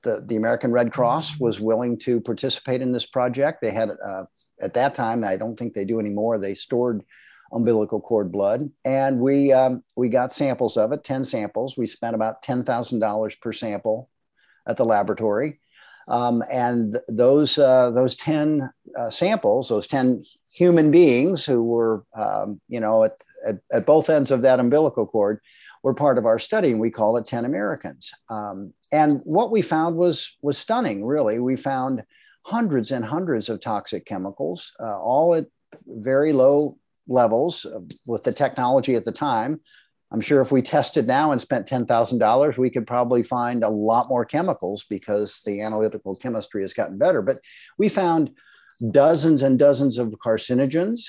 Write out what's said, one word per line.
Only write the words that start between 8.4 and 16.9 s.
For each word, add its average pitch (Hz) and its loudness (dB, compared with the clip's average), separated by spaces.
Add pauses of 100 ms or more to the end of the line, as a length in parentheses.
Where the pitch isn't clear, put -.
And 135 0
we, 139 2
um, 127 4 (120)
we 123 0
got 123 0
samples 131 -2
of 110 2
it, 147 -6
ten 135 -4
samples. 123 -6
We 120 -2
spent 117 -6
about 110 -4
ten 123 -4
thousand 120 -2
dollars 107 -2
per 110 -8
sample 110 -6 (560)
at 110 -4
the 123 2
laboratory. 107 0 (480)
Um, 120 0
and 120 -2